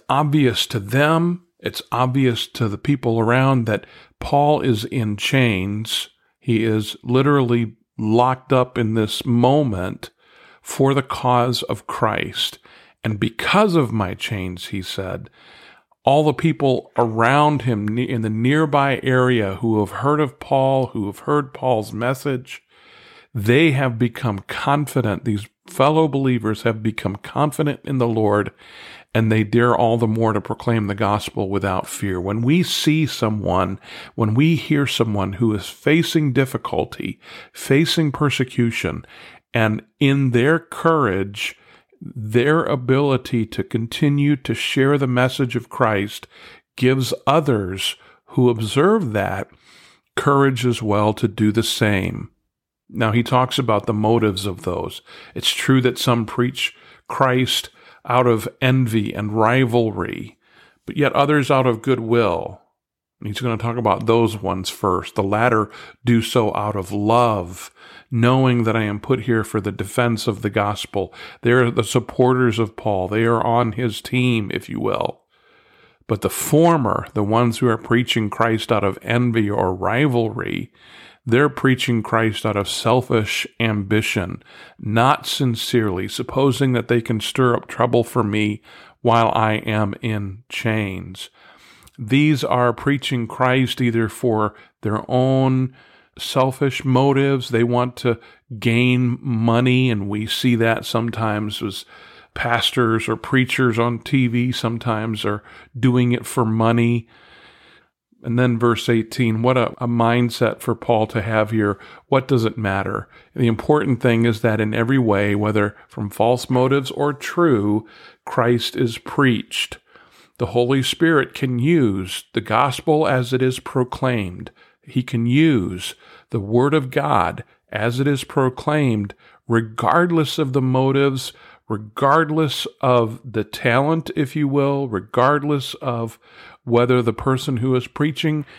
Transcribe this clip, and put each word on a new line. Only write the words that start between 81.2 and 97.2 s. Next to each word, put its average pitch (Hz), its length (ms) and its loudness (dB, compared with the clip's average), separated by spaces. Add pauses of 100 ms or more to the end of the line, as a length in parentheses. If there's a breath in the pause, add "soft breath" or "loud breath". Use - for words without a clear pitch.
they're 127 240 4
preaching 127 540 0
Christ 110 420 -2
out 107 120 0
of 101 120 -2
selfish 113 800 0 (140)
ambition, 104 800 -2 (380 loud breath)
not 113 440 2
sincerely, 110 840 -2
supposing 131 640 0
that 113 160 -2
they 120 120 2
can 113 200 -2
stir 123 340 0
up - 140 -6
trouble 120 340 2
for 117 220 -2
me 104 360 -2 (420 loud breath)
while 117 300 4
I 110 260 2
am 107 440 -2
in 104 460 -6
chains. 95 840 -6 (640 soft breath)
These 139 460 2
are 123 300 2
preaching 131 560 -2
Christ 127 520 0
either 117 280 0
for 107 460 -2 (260 loud breath)
their 107 280 -4
own 131 680 2 (420 soft breath)
selfish 135 640 -2
motives. 135 640 2